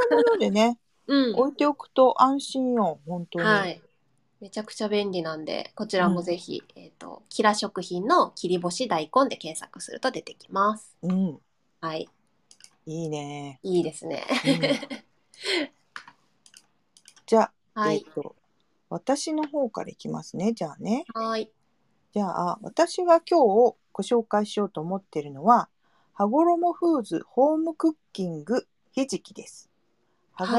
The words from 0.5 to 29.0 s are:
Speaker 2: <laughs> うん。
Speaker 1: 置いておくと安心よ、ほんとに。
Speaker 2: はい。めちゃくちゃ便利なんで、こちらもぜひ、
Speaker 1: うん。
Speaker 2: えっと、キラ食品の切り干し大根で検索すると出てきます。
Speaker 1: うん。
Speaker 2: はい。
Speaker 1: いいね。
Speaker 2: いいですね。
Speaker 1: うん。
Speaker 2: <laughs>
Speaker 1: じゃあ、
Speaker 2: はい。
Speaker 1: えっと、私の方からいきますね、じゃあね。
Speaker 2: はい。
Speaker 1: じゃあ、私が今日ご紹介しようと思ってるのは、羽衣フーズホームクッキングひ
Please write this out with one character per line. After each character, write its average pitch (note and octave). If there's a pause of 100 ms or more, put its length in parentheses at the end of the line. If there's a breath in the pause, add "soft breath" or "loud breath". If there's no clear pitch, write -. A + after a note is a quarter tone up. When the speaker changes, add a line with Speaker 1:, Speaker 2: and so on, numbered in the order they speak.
Speaker 2:
<laughs> -
う C4+
ん。 -
Speaker 1:
置 C4
い -
て D4
お D4
く -
と -
安 C4+
心 B3+
よ、 F3
ほ F3
ん E3+
と E3+
に。 E3+
Speaker 2:
は G3+
い。 - (580)
め G3
ち -
ゃ G#3+
く -
ち A3
ゃ G#3
便 G#3
利 F3
な D#3+
ん D#3
で、 -
こ G#3+
ち G3
ら F#3
も F3
ぜ F3
ひ、 D3 (140)
Speaker 1:
う -
ん。 -
Speaker 2:
え E3
っ -
と、 -
キ -
ラ G#3+
食 G3
品 F3+
の D4
切 -
り F3+
干 F3
し A#3+
大 D#3+
根 C4
で -
検 D#3+
索 -
す -
る -
と C4
出 -
て -
き -
ま G#3
す。 -
Speaker 1:
う E3+
ん。 F#3 (420)
Speaker 2:
は D#3+
い。 - (760)
Speaker 1:
い D#3+
い D#3
ね。 C#3+
Speaker 2:
い F3+
い -
で D#3+
す -
ね。 C#3+ (220)
Speaker 1:
う C4+
ん。 E3+
Speaker 2:
<laughs> C4 (2250 loud breath)
Speaker 1:
じ A3+
ゃ A3 (220)
あ、 G#3+
Speaker 2:
は -
い。 D3
Speaker 1:
え -
っ -
と、 - (540)
私 C#4+
の D#4
方 C#4+
か -
ら -
い -
き -
ま D#3
す -
ね、 G#3
じ G3
ゃ D3
あ C3+
ね。 A3
Speaker 2:
は A3+
い。 A3 (600)
Speaker 1:
じ G#3
ゃ F3
あ、 G#3+
私 D#4+
が E4
今 F4
日 A3+ (220)
ご G3
紹 A#3
介 G#3
し -
よ G3+
う G3
と D#3+
思 F3
っ G3
て -
る C#3+
の C#3
は、 G#3+ (440)
羽 G3+
衣 E4+
フ E4
ー -
ズ E3+
ホ D4
ー -
ム D#4+
ク E4
ッ - (220)
キ F#3
ン D#3
グ A3+ (240)
ひ C4+